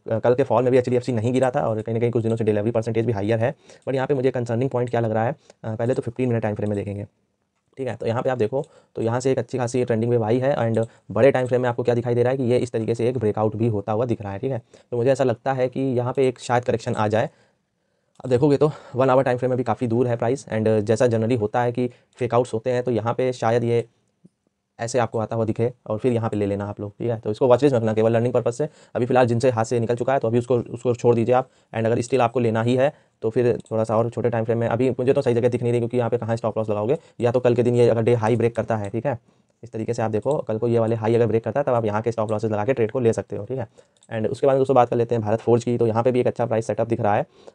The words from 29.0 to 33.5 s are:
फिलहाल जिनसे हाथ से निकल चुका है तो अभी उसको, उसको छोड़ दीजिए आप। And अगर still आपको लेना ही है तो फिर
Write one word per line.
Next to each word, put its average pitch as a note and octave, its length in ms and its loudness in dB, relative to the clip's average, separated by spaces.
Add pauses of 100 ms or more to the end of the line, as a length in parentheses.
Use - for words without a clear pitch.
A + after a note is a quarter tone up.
फिलहाल B2 220 4
जिनसे A#2 220 2
हाथ A2+ 160 0
से A#2+ 140 0
निकल A#2 160 -2
चुका B2 180 -2
है C#3 60 2
तो - 80 -2
अभी A#2 120 2
उसको, A#2+ 160 0
उसको A#2+ 380 -2
छोड़ A#2+ 220 4
दीजिए A#2 200 2
आप। B2+ 140 2 (260)
And A2+ 100 -2
अगर A#2 160 0
still B2+ 180 0
आपको A#2+ 200 2
लेना A2+ 220 0
ही A#2+ 140 2
है C3+ 160 2 (300)
तो A2 80 0
फिर A#2+ 280 2 (140)